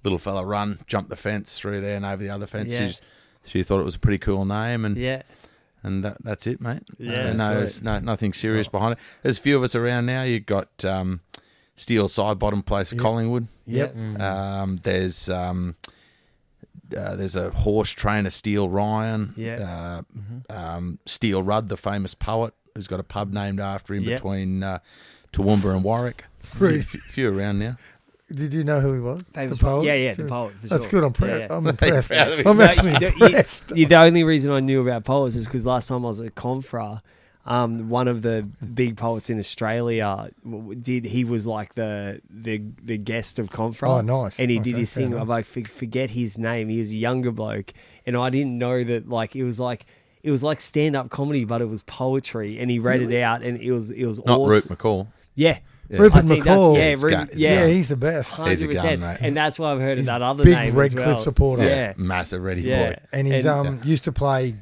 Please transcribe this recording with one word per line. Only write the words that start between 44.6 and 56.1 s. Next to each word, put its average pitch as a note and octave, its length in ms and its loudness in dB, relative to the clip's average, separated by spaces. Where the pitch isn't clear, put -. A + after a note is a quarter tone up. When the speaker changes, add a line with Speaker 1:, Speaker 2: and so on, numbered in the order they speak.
Speaker 2:
did A#2+ 80 -4
his A2+ 140 -2
Speaker 4:
fair C3 100 -2
Speaker 2:
thing. B2+ 80 -2
Speaker 4:
enough. A2+ 160 -4
Speaker 2:
I, - 20 -8
like, A#2 160 -2
for-, A#2+ 200 -10
forget B2 440 -6
his A2+ 280 -4
name. A2+ 320 -4
He A2+ 100 -2
was G#2+ 100 -4
a G#2+ 60 -8
younger B2 360 -2
bloke, G#2+ 420 -8
and B2 100 -2
I B2+ 140 0
didn't C3 260 -2
know B2 260 -2
that, A#2 260 -4
like, A2+ 260 -4
it C3 80 -4
was A#2+ 160 -4
like, B2 260 -6
it D3+ 80 0
was C3+ 100 2
like D3+ 200 -2
stand-up D3 500 0
comedy, C#3+ 340 -2
but A#2 160 -2
it A#2 80 0
was G#2+ 140 -8
poetry, B2+ 760 -4
and B2 120 -2
he A#2+ 80 2
read B2+ 220 2
Speaker 1:
Really? A#2+ 160 0
Speaker 2:
it B2 40 2
out, A#2 220 0
and A#2+ 180 -4
it A#2+ 120 -4
was, A2+ 180 -4
it A#2+ 160 -4
was A2 180 -4
Speaker 1:
Not B2 140 6
Speaker 2:
awesome. C3+ 160 6
Speaker 1:
Rupert F#2+ 240 2
McCall. G#2 280 0
Speaker 2:
Yeah. D3+ 240 2
Speaker 1:
Yeah. - 100 -4
Speaker 4:
Rupert F#3 240 10